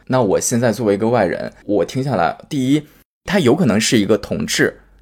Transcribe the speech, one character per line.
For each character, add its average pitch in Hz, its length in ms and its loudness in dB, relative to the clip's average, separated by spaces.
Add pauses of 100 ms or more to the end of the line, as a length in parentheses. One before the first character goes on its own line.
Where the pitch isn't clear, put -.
那 131 140 2
我 98 180 2
现 117 200 -2
在 117 140 0
作 117 120 -4
为 101 100 2
一 - 20 0
个 110 100 -2
外 117 180 2
人， - 280 -6 (120)
我 101 200 0
听 131 180 -6
下 139 140 -2
来， 82 200 0 (120)
第 131 240 0
一， 151 100 0 (400)
他 202 160 -2
有 127 160 4
可 175 100 0
能 107 140 2
是 113 180 0
一 101 80 2
个 104 120 2
同 87 280 -6
志， - 360 -2 (200)